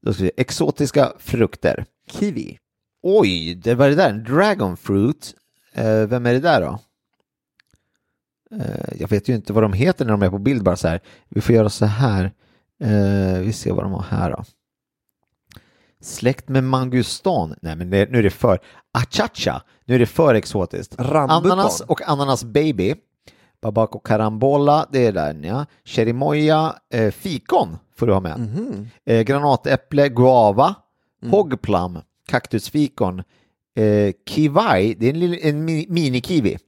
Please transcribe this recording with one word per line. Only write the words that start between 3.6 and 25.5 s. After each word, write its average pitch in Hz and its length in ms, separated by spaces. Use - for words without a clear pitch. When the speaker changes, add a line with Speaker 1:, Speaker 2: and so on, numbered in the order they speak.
Speaker 1:
var 139 140
det 143 60
där. 170 140
En 107 140
dragon 127 540
fruit. 104 560
Eh, 110 280
vem 120 240
är 120 80
det 127 60
där 147 220
då? 80 180
Eh, - 380
jag - 80
vet 104 220
ju 127 60
inte 104 180
vad 110 100
de 104 100
heter 139 320
när 110 60
de 104 100
är 92 80
på 98 80
bild 113 260
bara 90 120
så - 120
här. 82 120
Vi 110 120
får 120 140
göra 107 140
så - 160
här. 104 460
Eh, 98 560
vi 104 140
ser - 200
vad 95 120
de 95 60
har 95 180
här - 220
då. - 120
Släkt - 480
med 131 140
mangustan. 127 960
Nej, 80 140
men 90 140
det, 98 220
nu 123 80
är 110 40
det 98 60
för. 92 300
Achacha. - 680
Nu 123 100
är 123 40
det 120 60
för 151 300
exotiskt. 92 640
Speaker 2:
Rambutan. 151 520
Speaker 1:
Ananas 196 300
och - 280
ananas 139 340
baby. 123 520
Babaco 107 380
carambola, 135 920
det 127 140
är 110 60
den, 76 320
ja. 120 220